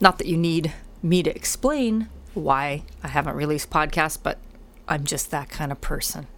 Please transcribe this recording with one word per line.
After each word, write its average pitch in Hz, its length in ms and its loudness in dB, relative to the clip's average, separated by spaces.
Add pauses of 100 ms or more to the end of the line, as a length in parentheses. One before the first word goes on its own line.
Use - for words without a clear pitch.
not 185 180 6
that - 100 -2
you 170 80 2
need 165 360 2 (300)
me 175 220 4
to 160 100 0
explain 240 720 0 (280)
why 143 500 0 (180)
I 156 60 -6
haven't 147 260 0
released 147 360 0
podcasts, 151 520 2
but - 160 -2 (500)
I'm 151 160 0
just - 280 -2
that 143 160 -4
kind 143 240 -4
of 139 80 -10
person. - 580 -4